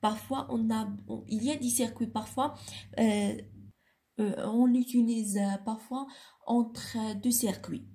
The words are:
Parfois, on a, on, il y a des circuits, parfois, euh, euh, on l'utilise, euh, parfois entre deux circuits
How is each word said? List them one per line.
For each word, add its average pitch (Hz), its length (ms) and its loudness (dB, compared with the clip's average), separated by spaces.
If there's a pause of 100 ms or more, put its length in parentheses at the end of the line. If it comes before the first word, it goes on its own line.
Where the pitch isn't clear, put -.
Parfois, 220 500 -2
on 226 200 2
a, 220 180 0 (180)
on, - 220 -8
il 220 160 -2
y 277 80 2
a 302 40 -2
des 247 140 -2
circuits, 233 380 0
parfois, 226 480 -2 (420)
euh, 208 380 4 (800)
euh, 208 300 0
on 233 180 4
l'utilise, 233 720 2
euh, 202 280 2
parfois 254 440 -6 (380)
entre 226 720 0
deux 247 100 2
circuits 190 640 0